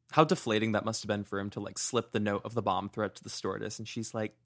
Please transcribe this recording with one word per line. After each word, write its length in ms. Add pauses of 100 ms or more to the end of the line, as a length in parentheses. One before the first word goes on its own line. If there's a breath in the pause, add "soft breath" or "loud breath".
(120)
How 120
deflating 500
that 120
must 160
have 60
been 160
for 160
him 120
to, 80
like, 200
slip 320
the 80
note 260
of 80
the 80
bomb 280
threat 260
to 80
the 80
stewardess, 480
and 80
she's 260
like 220 (100)